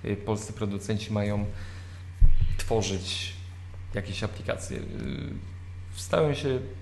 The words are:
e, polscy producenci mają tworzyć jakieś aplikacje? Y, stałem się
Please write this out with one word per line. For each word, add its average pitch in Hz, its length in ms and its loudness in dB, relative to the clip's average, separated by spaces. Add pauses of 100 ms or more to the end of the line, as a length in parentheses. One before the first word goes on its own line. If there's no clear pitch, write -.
e, 104 120 -2
polscy 104 380 -4
producenci 104 600 -4
mają 104 320 0 (1120)
tworzyć 98 760 0 (600)
jakieś 101 300 -4
aplikacje? - 540 -6
Y, - 60 -6 (1120)
stałem 156 400 2
się 131 240 0 (220)